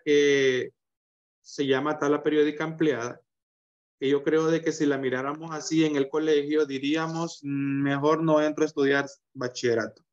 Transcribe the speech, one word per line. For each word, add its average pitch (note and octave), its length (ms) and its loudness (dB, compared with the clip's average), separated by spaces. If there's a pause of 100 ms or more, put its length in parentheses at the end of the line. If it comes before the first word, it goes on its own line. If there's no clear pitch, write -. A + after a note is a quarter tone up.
que C#3 680 2 (680)
se - 240 -6
llama C#3 320 0
tabla D3 260 0
periódica D3+ 400 2
ampliada, C#3+ 560 -2 (800)
que C3+ 100 0
yo C#3 140 2
creo D#3+ 240 2
de D#3+ 140 2
que D#3+ 100 -2
si D3+ 160 -2
la C#3 100 2
miráramos C#3 540 -4
así D#3+ 340 0
en D3+ 100 0
el C#3 140 0
colegio, D3+ 560 0
diríamos, D#3+ 800 -4
"Mm, C#3 400 -2
mejor D3 400 2
no D3+ 180 4
entro D3+ 220 0
a D#3 40 0
estudiar C#3 380 0 (280)
bachillerato". B2 800 -2